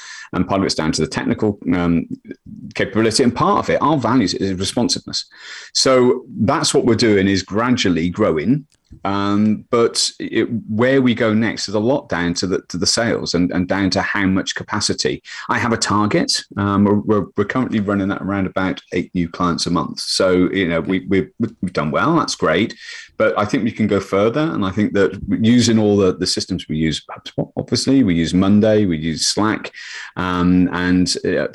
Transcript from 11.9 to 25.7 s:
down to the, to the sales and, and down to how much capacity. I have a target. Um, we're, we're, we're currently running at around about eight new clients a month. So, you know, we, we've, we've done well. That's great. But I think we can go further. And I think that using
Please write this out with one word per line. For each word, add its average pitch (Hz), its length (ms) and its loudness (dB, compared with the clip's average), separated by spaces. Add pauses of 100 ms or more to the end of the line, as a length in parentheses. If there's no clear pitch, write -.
down 87 260 -2
to 95 120 -4
the, 90 240 -2
to 90 80 -6
the 95 80 -2
sales - 480 -2
and, 87 180 0
and 90 160 -2
down 95 220 0
to 95 100 0
how 101 240 -2
much 95 300 0
capacity. - 680 -4 (280)
I 120 80 -2
have 113 160 -2
a - 20 0
target. 104 560 0 (240)
Um, 101 280 2
we're, 104 160 4
we're, 104 260 0 (100)
we're 101 80 2
currently 113 360 -2
running 98 300 0
at - 120 -6
around 95 240 -2
about 92 340 -4 (140)
eight 90 200 -4
new 85 140 0
clients 87 380 -2
a 85 40 -4
month. 82 300 -4
So, 92 520 2
you 95 140 0
know, 82 140 0
we, 92 200 -2 (100)
we've, 95 180 0 (100)
we've 107 360 -6
done 76 160 -2
well. 104 260 0
That's - 180 -2
great. 87 400 0 (440)
But 110 200 2
I 104 60 2
think 104 180 -2
we 113 100 -2
can 107 160 -2
go 101 120 2
further. 110 400 0
And 151 240 -2
I 92 60 -2
think 104 240 -2
that 98 340 2
using 110 500 4